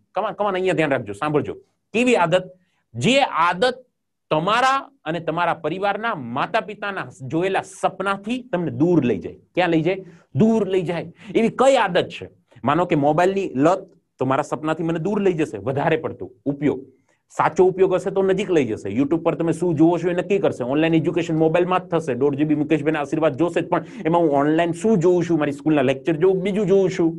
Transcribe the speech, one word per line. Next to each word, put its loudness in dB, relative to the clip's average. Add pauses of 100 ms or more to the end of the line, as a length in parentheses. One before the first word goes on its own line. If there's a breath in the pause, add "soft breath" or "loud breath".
(140)
કમાન, -4
કમાન, -4
અહીંયા 0
ધ્યાન 0
રાખજો. -2
સાંભળજો. -2 (380)
કેવી 2
આદત? 2 (460)
જે 2
આદત 0 (520)
તમારા 0 (140)
અને -4
તમારા -2
પરિવારના, -4
માતા -4
પિતાના -10 (200)
જોયેલા -2
સપનાથી -4 (100)
તમને -2
દૂર 2
લઈ 0
જાય. -12 (200)
ક્યાં 0
લઈ 2
જાય? -2 (300 loud breath)
દૂર 4
લઈ 0
જાય. -6 (220 loud breath)
એવી 4
કઈ 4
આદત 2
છે? -14 (360 soft breath)
માનો 2
કે 0
મોબાઈલની 2
લત 2 (360)
તો 0
મારા 0
સપનાથી -4
મને -2
દૂર -2
લઈ 2
જશે, -4
વધારે -2
પડતો -8 (160)
ઉપયોગ. -2 (560)
સાચો 4
ઉપયોગ 4
હશે -2
તો 0
નજીક 0
લઈ 4
જશે. -6
YouTube 0
પર 0
તમે -2
શું 0
જુઓ 4
છો -2
એ -2
નક્કી 0
કરશે. -2
ઓનલાઈન 0
એજ્યુકેશન 0
મોબાઈલમાં 2
જ -18
થશે. -2
દોઢ 0
જીબી 0
મુકેશભાઈના 0
આશીર્વાદ 0
જોશે 0
જ, -6
પણ 0 (200 loud breath)
એમાં 2
હું 4
ઓનલાઈન 2
શું 2
જોઉં 4
છું? 0
મારી 0
સ્કૂલના 2
લેક્ચર 0
જોઉં, 2
બીજું -2
જોઉં 4
છું, 0